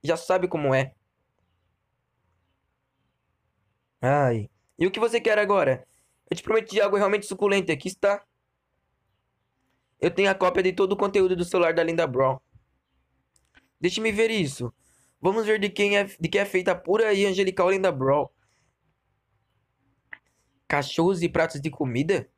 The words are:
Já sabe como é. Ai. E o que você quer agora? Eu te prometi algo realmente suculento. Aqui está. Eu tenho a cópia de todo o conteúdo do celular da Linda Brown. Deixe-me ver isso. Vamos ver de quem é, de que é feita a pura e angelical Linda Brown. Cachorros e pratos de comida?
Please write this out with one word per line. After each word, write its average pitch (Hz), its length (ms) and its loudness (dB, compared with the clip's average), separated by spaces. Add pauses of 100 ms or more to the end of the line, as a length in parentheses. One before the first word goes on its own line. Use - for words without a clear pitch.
Já 160 140 0
sabe 185 320 0
como 147 260 0
é. 135 200 -2 (3000)
Ai. 123 480 0 (300)
E 170 80 2
o 190 40 0
que 214 100 -8
você 226 200 0
quer 214 180 2
agora? 190 480 2 (440)
Eu 175 60 -2
te - 60 -14
prometi 220 380 0
algo 202 160 2
realmente 202 300 0
suculento. 196 440 0
Aqui 156 180 -4
está. 202 360 -2 (1800)
Eu 175 100 0
tenho 196 200 2
a 196 40 2
cópia 185 280 0
de 185 100 2
todo 190 200 0
o 196 40 -2
conteúdo 196 400 2
do 175 80 -4
celular 175 280 0
da 165 100 0
Linda 165 240 0
Brown. 131 320 0 (1400)
Deixe-me 220 300 -2
ver 214 200 0
isso. 139 420 -4 (480)
Vamos 208 260 0
ver 214 120 2
de 202 100 -2
quem 202 280 0
é, 202 80 2
de 165 240 -6
que 202 100 0
é 202 60 2
feita 190 280 0
a - 20 2
pura 208 380 0
e 196 120 2
angelical 185 460 0
Linda 190 220 0
Brown. 135 360 0 (2500)
Cachorros 165 540 -2
e 170 60 -2
pratos 156 320 -2
de 147 100 -6
comida? 139 680 -2